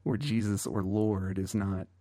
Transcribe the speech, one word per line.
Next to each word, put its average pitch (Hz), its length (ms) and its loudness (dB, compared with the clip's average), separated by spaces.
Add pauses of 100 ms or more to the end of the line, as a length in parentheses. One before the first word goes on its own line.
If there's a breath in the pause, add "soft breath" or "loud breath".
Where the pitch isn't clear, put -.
or 110 140 0
Jesus 104 480 0
or 101 160 -2
Lord 95 560 0
is 95 160 -4
not, 98 320 -2 (140)